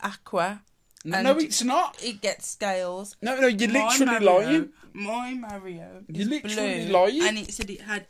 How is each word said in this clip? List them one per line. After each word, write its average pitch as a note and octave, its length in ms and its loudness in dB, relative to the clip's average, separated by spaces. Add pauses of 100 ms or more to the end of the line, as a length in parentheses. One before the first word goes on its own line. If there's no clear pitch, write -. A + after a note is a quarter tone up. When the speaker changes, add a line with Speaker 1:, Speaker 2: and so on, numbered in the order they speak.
Speaker 1:
aqua, G3 600 -4 (420)
Speaker 2:
No, F3 140 -2
Speaker 1:
and A#3 80 0
Speaker 2:
no, C#4+ 120 6
it's D4+ 240 0
not. C#4+ 400 0
Speaker 1:
it A#3 180 -8
gets - 280 -6
scales. F#3 720 -6
Speaker 2:
No, B3+ 180 -2
no, C4 60 6
you're A3+ 240 2
Speaker 1:
My A#3 180 2 (100)
Speaker 2:
literally A#3 280 4
Speaker 1:
Mario, F#3+ 220 6
Speaker 2:
lying. D#4 200 2 (240)
Speaker 1:
my B3 420 -8
Mario F#3+ 760 -14
Speaker 2:
You're E3 140 -6
Speaker 1:
is G#3+ 60 0
Speaker 2:
literally G#3 580 -4
Speaker 1:
blue, G3 60 0
Speaker 2:
lying. G#3 300 4
Speaker 1:
and D#4+ 160 2
it - 140 -10
said G3+ 180 -8
it - 120 -12
had G3+ 280 -8